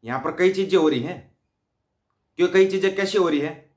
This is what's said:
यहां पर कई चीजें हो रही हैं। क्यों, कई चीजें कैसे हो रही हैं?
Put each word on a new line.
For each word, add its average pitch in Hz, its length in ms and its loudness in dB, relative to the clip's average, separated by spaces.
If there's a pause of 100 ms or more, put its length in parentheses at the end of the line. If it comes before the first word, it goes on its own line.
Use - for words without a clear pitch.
यहां 120 160 -8
पर 139 120 -6
कई 180 180 2
चीजें 190 280 -2
हो 156 100 4
रही 135 120 -2
हैं। - 360 -12 (1000)
क्यों, 175 100 2
कई 190 180 4
चीजें 190 300 0
कैसे 196 220 -2
हो 180 100 2
रही 147 120 0
हैं? 156 360 -10